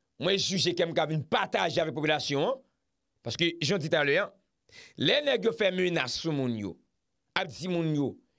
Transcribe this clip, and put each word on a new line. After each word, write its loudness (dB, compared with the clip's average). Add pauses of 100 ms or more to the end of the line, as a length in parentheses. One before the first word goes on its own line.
(200)
moi 0
juge 0
que 2
m'ka 0
vinn -2
partager 0
avec -2
la -10
population, 0
hein, -2 (680)
parce -6
que 2 (160)
j'en 0
dis -4
tout 4
à 2
l'heure, 2 (680)
les 2
nèg 0
yo 4
fait 0
menace 0
sur -2
moun 0
yo, -8 (540)
a 0
dit -8
moun 0
yo, 0 (200)